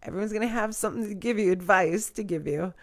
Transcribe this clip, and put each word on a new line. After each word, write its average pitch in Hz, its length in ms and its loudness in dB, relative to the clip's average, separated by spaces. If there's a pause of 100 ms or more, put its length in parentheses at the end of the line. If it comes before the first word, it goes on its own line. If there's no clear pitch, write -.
Everyone's 208 320 -4
gonna 220 140 0
have 220 280 -2
something 220 320 -2
to 208 60 -8
give 214 240 -2
you, 190 140 4
advice 185 600 2
to 220 120 -6
give 160 240 -4
you. 165 360 -2